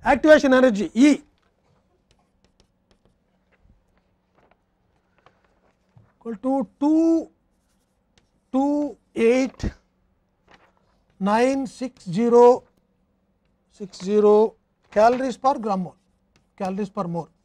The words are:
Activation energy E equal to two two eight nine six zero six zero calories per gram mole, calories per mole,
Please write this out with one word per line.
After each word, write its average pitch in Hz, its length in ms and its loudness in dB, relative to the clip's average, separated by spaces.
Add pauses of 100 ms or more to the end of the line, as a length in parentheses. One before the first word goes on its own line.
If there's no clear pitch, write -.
Activation 285 500 4
energy 233 400 0
E 277 260 2 (4000)
equal 226 200 -14
to 262 320 -4 (100)
two 320 520 0 (1200)
two 285 440 -4 (180)
eight 240 560 -2 (1500)
nine 240 480 -2
six - 380 -14
zero 240 600 4 (1040)
six - 320 -18
zero 208 520 2 (360)
calories 247 460 0
per 277 220 -2
gram 202 220 -6
mole, 170 160 -12 (600)
calories 190 340 -10
per 196 140 -10
mole, 170 240 -10 (160)